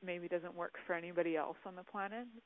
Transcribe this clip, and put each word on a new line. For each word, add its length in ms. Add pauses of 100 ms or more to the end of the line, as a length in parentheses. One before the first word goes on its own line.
maybe 220
doesn't 280
work 180 (140)
for 60
anybody 440
else 280
on 100
the 80
planet. 440 (180)